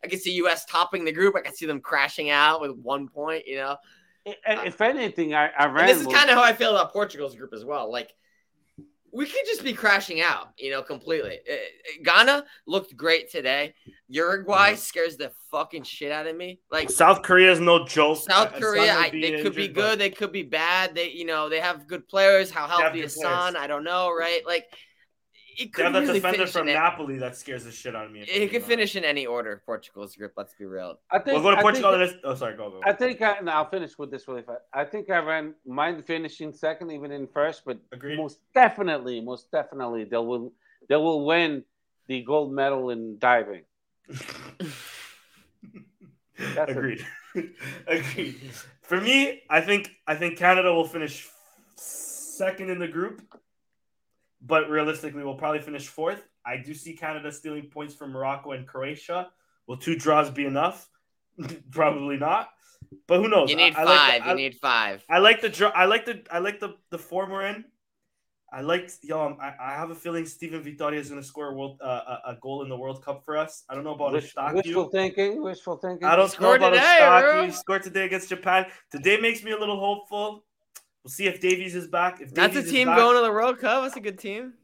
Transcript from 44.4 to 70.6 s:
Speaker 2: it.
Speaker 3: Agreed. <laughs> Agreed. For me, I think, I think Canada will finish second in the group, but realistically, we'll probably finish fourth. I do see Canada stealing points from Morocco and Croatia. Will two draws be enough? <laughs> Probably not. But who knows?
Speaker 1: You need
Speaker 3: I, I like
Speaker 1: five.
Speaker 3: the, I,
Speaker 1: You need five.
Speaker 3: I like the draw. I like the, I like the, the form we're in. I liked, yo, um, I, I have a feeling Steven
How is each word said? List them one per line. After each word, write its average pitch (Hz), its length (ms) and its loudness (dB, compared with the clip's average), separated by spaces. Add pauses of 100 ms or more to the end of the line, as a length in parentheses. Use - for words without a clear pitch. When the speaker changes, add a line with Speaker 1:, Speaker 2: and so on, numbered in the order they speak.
Speaker 2:
it. 135 80 -4
Speaker 3:
Agreed. 123 260 -6 (300)
<laughs> 170 220 -8 (320)
Agreed. 135 640 -6 (320)
For 185 180 -2
me, 269 480 0
I 160 120 4
think, 202 280 -2 (160)
I 156 80 -2
think 165 240 -4
Canada 185 340 4
will 165 160 2
finish - 400 -10 (480)
second - 960 -10
in 180 80 -6
the 175 100 -6
group, 185 360 -8 (1160)
but 151 300 0
realistically, 151 540 -4
we'll 139 120 -8
probably 151 260 -4
finish 143 260 -14
fourth. 175 360 -6 (220)
I 127 120 -8
do 143 180 -14
see 160 180 -18
Canada 156 380 -10
stealing 147 400 -14
points 147 240 -16
from 139 160 -16
Morocco 135 400 -8
and 131 160 -12
Croatia. 151 600 -10 (360)
Will 127 120 -12
two 165 200 -4
draws 151 320 2
be 139 160 -6
enough? 147 420 -4 (420)
<laughs> 147 420 -16
Probably 143 460 0
not. 170 320 -2 (580)
But 180 120 4
who 220 100 0
knows? 165 200 6
Speaker 1:
You 151 60 2
need 165 200 6
Speaker 3:
I, 151 60 0
I - 20 4
like 151 140 10
Speaker 1:
five. 127 240 8
Speaker 3:
the, - 60 -6
I, - 20 -2
Speaker 1:
You 139 80 2
need 135 240 -4
five. 110 480 0
Speaker 3:
I 165 80 4
like 220 240 6
the 226 80 -2
draw. 190 200 0
I 185 160 2
like 226 200 2
the, 240 160 -8 (100)
I 170 60 -4
like 202 220 -4
the, 202 160 -10 (160)
the 170 80 -10
form 185 320 -8
we're 196 160 -6
in. 208 180 -10 (880)
I 131 80 -12
liked, 175 400 -4
yo, 156 240 -4
um, 139 160 -8
I, 135 180 -10
I 131 140 -10
have 160 160 -10
a 165 60 -14
feeling 165 300 -8
Steven 156 380 -14